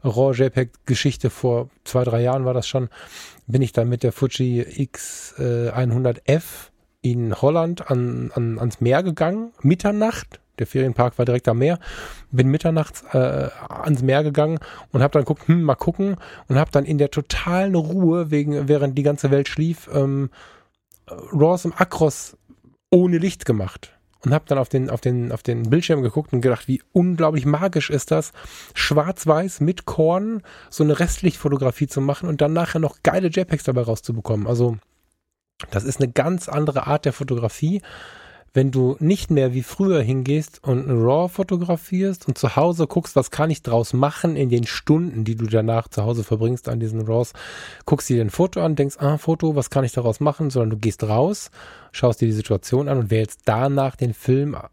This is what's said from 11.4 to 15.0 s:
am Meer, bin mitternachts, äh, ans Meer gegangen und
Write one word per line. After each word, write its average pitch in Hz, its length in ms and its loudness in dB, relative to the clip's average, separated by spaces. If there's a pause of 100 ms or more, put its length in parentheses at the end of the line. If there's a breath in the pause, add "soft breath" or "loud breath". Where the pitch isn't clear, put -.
am 117 120 2
Meer, 165 180 2 (540 loud breath)
bin 127 180 2
mitternachts, 156 540 -2 (100)
äh, 135 360 0 (200)
ans 143 320 -2
Meer 135 220 2
gegangen 151 340 0 (340 loud breath)
und 127 120 4